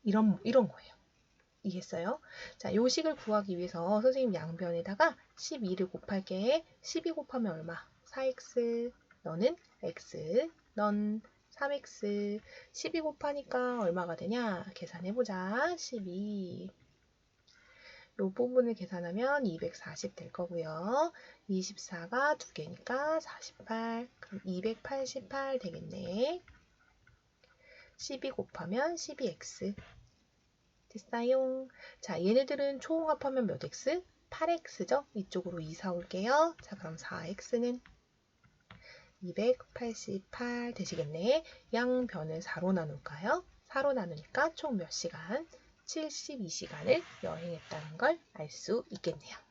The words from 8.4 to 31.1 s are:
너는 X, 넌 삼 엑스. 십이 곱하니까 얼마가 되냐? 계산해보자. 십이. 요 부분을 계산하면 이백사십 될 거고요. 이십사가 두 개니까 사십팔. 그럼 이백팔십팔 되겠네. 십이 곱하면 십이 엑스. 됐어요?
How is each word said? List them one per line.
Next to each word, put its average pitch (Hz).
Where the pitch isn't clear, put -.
너는 202
X, 170
넌 208
삼 285
엑스. 208
십이 320
곱하니까 277
얼마가 175
되냐? 214
계산해보자. 208
십이. 196
요 190
부분을 247
계산하면 196
이백사십 165
될 -
거고요. 175
이십사가 196
두 -
개니까 262
사십팔. 226
그럼 -
이백팔십팔 254
되겠네. 185
십이 269
곱하면 233
십이 285
엑스. 196
됐어요? 262